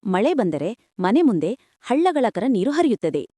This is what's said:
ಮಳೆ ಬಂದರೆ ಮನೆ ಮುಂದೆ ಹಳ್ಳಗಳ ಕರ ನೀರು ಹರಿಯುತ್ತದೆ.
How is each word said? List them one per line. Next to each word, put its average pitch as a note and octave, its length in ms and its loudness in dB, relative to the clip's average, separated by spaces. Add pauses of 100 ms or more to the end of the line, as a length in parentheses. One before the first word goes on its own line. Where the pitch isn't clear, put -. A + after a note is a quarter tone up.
ಮಳೆ G3+ 280 0
ಬಂದರೆ F3+ 440 -4 (220)
ಮನೆ G3 220 2
ಮುಂದೆ G3+ 360 0 (240)
ಹಳ್ಳಗಳ D4+ 480 0
ಕರ F3+ 180 -6
ನೀರು A#3 240 0
ಹರಿಯುತ್ತದೆ. A3+ 560 0 (100)